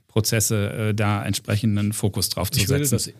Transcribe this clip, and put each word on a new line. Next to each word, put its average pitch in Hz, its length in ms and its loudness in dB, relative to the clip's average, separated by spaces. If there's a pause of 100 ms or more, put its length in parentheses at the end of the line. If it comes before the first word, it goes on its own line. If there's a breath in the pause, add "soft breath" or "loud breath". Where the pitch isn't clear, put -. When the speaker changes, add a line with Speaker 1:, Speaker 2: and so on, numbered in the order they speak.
Speaker 1:
Prozesse, 107 640 0
äh, 107 240 -2
da 104 300 0
entsprechenden 104 680 0
Fokus 101 360 -2
drauf - 220 -4
zu 123 100 0
Speaker 2:
Ich 92 80 0
würde 143 160 2
Speaker 1:
setzen. 123 340 0